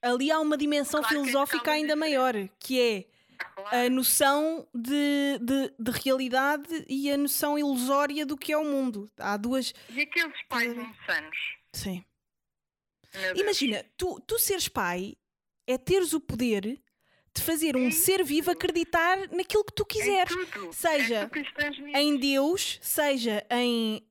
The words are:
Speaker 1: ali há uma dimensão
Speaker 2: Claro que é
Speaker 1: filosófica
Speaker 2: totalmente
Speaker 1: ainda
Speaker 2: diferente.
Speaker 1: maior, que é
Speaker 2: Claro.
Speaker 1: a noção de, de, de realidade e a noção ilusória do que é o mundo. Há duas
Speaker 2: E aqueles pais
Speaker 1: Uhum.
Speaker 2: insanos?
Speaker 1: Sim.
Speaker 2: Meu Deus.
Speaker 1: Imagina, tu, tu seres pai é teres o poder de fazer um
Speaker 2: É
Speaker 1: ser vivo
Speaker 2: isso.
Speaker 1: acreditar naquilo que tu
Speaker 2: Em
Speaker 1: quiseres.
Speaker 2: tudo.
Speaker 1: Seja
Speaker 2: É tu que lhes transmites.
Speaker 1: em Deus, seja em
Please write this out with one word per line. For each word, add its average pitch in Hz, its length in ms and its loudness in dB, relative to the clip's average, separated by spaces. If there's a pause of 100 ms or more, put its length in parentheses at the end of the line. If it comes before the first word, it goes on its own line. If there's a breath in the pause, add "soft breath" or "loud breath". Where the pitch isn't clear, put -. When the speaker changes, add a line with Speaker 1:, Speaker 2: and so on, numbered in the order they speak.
Speaker 1:
ali 247 280 2
há 311 100 4
uma 302 160 2
dimensão 294 440 2
Speaker 2:
Claro 311 140 2
que 294 60 0
é 285 40 0
Speaker 1:
filosófica 277 340 2
Speaker 2:
totalmente 302 340 0
Speaker 1:
ainda - 20 4
Speaker 2:
diferente. 302 240 2 (260)
Speaker 1:
maior, 190 40 -12 (100)
que 254 220 0
é 220 360 0 (380 soft breath)
Speaker 2:
Claro. 208 220 -4
Speaker 1:
a 247 140 2
noção 285 840 2
de, 285 680 0
de, 269 360 0
de 226 120 -4 (120)
realidade 269 840 0
e 277 240 -2
a 285 60 2
noção 294 400 0
ilusória 285 680 0
do 285 120 -4
que - 140 -8
é 302 60 2
o 302 80 0
mundo. 254 540 -2
Há 202 180 -2
duas 240 380 -2 (160)
Speaker 2:
E 233 100 -6
aqueles 302 480 -4
pais 240 260 -2
Speaker 1:
Uhum. 240 160 -10
Speaker 2:
insanos? 160 480 -6 (320)
Speaker 1:
Sim. 180 320 -8 (1120)
Speaker 2:
Meu 381 80 -8 (120)
Deus. - 60 -2
Speaker 1:
Imagina, 285 440 0 (140)
tu, 359 280 -4
tu 453 120 -4
seres 381 300 0
pai 185 480 -4 (500)
é 254 100 0
teres 349 380 2
o 311 60 2
poder 220 420 -2 (720)
de - 80 -4
fazer 311 340 0
um 254 120 4
Speaker 2:
É - 20 2
Speaker 1:
ser 370 340 4
vivo 294 260 0
Speaker 2:
isso. - 20 -
Speaker 1:
acreditar 339 680 2 (120)
naquilo 381 360 0
que - 80 -16
tu - 80 -2
Speaker 2:
Em 415 40 -2
Speaker 1:
quiseres. 403 480 2 (160)
Speaker 2:
tudo. 381 220 -10
Speaker 1:
Seja 277 440 2
Speaker 2:
É 208 100 0
tu 233 60 -12
que 311 80 -4
lhes 277 120 -10
transmites. 285 480 -2
Speaker 1:
em 294 160 4
Deus, 277 640 2
seja 247 720 0
em 233 600 0